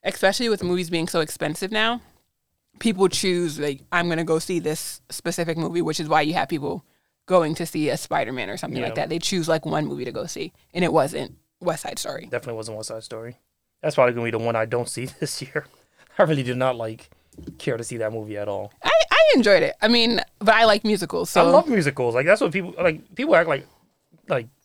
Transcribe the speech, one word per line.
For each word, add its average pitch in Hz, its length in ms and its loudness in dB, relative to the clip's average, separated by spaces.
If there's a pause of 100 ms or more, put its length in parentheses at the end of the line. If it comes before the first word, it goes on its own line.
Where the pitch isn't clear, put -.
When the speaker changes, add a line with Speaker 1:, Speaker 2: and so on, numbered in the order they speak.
Speaker 1:
especially 196 440 0
with 208 140 0
movies 180 280 -2
being 165 180 -2
so 170 120 0
expensive 156 500 -4
now, 220 300 0 (760)
people 190 300 2
choose, 175 500 0
like, 147 240 -4 (100)
"I'm 175 160 2
gonna 165 160 0
go 160 140 0
see 170 200 -2
this - 420 -6 (100)
specific 170 480 -4
movie," 170 240 -2
which 156 180 -2
is 156 80 -6
why 156 140 4
you 156 120 0
have 160 140 -2
people 147 360 -6 (420)
going 165 300 4
to 170 100 -6
see 151 220 -2
a 127 80 0
Spider-Man 123 540 -4
or 107 60 -8
something - 260 -6
like 113 80 -4
Speaker 2:
Yeah. 110 120 -8
Speaker 1:
that. - 60 -4
They 160 100 -4
choose, 165 300 -2
like, 160 160 0
one 156 220 -2
movie 143 180 -8
to 120 80 -8
go - 140 -8
see, - 260 -10 (220)
and 180 100 0
it - 80 0
wasn't 151 440 0 (240)
West 170 240 -4
Side - 140 -8
Story. 139 260 -8
Speaker 2:
Definitely 120 300 -8
wasn't 110 240 -10
West 110 100 -12
Side 113 160 -12
Story. 117 320 -14 (440)
That's 151 140 -2
probably 123 200 6
gonna 120 100 -2
be 117 80 0
the 113 60 -2
one 113 180 -2
I 110 80 0
don't 120 240 -4
see 127 180 -8
<laughs> - 140 -14
this - 220 -6
year. 147 240 -10 (520)
I 208 60 6
really 151 180 2
did 123 140 -4
not, 127 200 0
like, 113 340 -10 (480)
care 123 180 -4
to 117 80 -6
see 120 140 -10
that 110 140 -2
movie 107 240 -8
at 101 120 -6
all. 101 240 -6 (100)
Speaker 1:
I, - 80 0 (200)
I 605 260 6
enjoyed 208 260 6
it. - 180 -2
I 214 80 2
mean, 233 320 4 (200)
but 214 140 4
I 226 100 6
like 214 200 4
musicals, 185 460 -2
so. 170 160 4
Speaker 2:
I - 40 4
love 311 180 8
musicals. 143 460 2
Like, 135 120 2
that's 185 140 6
what 196 120 0
people, 180 260 -4
like, 165 360 -2
people 285 220 2
act 165 120 6
like, 139 180 -2 (600)
like, 123 200 -2 (160)